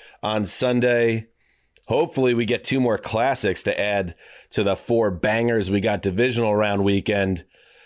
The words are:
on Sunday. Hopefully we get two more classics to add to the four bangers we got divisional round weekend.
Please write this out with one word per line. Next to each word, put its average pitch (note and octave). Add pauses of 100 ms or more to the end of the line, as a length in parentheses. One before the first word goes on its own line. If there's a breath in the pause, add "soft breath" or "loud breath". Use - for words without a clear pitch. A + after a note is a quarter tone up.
(220 loud breath)
on G#2+
Sunday. A#2+ (640 soft breath)
Hopefully C3
we A#2
get A2
two C#3
more A#2
classics A2+
to -
add G2+ (360 loud breath)
to A2
the G2
four A#2
bangers G#2+
we G2+
got G#2
divisional A2
round G#2
weekend. G2 (420 soft breath)